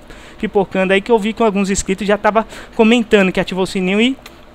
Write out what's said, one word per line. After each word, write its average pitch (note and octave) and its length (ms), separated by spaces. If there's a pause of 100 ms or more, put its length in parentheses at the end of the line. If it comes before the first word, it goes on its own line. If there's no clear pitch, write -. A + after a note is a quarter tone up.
(400)
pipocando F#3+ 520
aí, G3 100
que A#3+ 100
eu A3+ 80
vi G#3 140
que A#3 100
alguns G3 260
inscritos F#3+ 380
já G3+ 100
tava G#3+ 300 (280)
comentando A3 560
que G3 80
ativou F#3 240
o F3+ 40
sininho G3 340
e C4 160 (380)